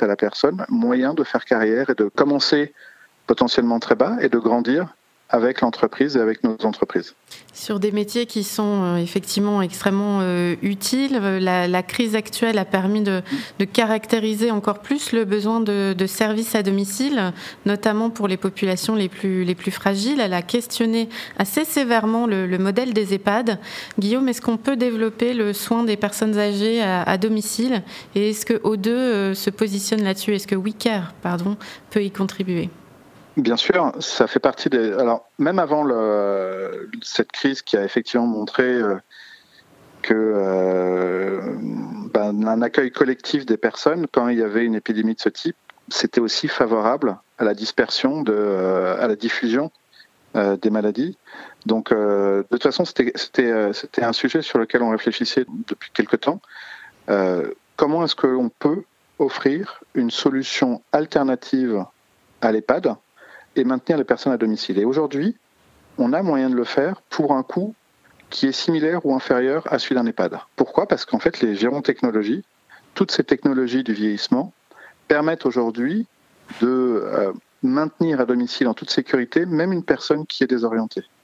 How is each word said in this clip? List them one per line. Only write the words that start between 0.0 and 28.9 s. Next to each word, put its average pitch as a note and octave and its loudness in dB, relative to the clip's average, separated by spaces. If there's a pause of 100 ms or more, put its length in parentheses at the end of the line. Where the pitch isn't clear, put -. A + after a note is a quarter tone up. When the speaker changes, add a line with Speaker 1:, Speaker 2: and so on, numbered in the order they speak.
Speaker 1:
à A2+ 2
la G2+ 2
personne, C#3+ 0
moyen B2+ 2
de D#3 0
faire - -4
carrière A2+ 2
et B2 0
de C3+ 2
commencer C#3+ 2 (540)
potentiellement A#2+ 2
très A#2 2
bas C#3 2
et C3+ 4
de A#2+ 4
grandir A#2+ 0 (360)
avec B2 2
l'entreprise C3 0
et B2 4
avec A2 0
nos A2+ 0
entreprises. - -2 (380)
Speaker 2:
Sur - -6
des G3+ 0
métiers G#3 -2
qui A3+ -4
sont, G#3 0
euh, F3 0
effectivement G3 0
extrêmement, G3 -2
euh, F3 0
utiles, B3+ 0
euh, G3 0
la, F3+ 2
la F3+ 2
crise A3 -2
actuelle A3 -2
a F#3+ 0
permis G3 0
de, F#3+ 0 (360)
de G3 0
caractériser A3 0
encore G3+ -2
plus - -4
le A3+ 2
besoin G#3 0
de, G3+ 0
de F#3+ 0
services G#3+ -2
à G#3+ 2
domicile, G3 0 (340)
notamment G#3+ 0
pour A3+ -4
les F#3+ -2
populations F#3+ -2
les G3 0
plus, F#3 -2
les F3+ 0
plus F3+ -6
fragiles. G3+ 0
Elle F#3+ 0
a F3 0
questionné A3+ -2 (300)
assez G3 0
sévèrement A#3 2
le, F#3+ 0
le F3+ 0
modèle G3+ 0
des G3+ 0
ehpad. G#3 0 (400)
Guillaume, A#3+ 2
est-ce A#3+ -2
qu'on A#3 0
peut C4 -2
développer A3+ 0
le G#3+ 0
soin A#3 0
des G#3+ 0
personnes G#3 -2
âgées G#3 0
à, F#3 0
à F#3+ 2
domicile ? A3 0 (340)
Et G#3 2
est-ce G#3+ -6
que A3+ 0
O A3 2
deux, G3+ 0